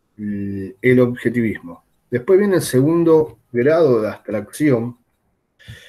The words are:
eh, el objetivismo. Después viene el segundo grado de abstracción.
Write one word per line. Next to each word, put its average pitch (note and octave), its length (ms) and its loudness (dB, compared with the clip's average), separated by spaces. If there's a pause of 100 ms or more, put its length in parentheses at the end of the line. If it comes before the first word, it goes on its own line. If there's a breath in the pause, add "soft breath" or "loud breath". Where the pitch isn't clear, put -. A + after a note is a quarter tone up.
(180)
eh, G2+ 640 -8
el B2+ 180 4
objetivismo. A#2+ 840 -4 (260)
Después C3 260 2
viene G3+ 180 2
el D#3+ 60 2
segundo D#3+ 800 2 (120)
grado B2+ 500 2
de G#2 80 -4
abstracción. A#2 880 -4 (920 loud breath)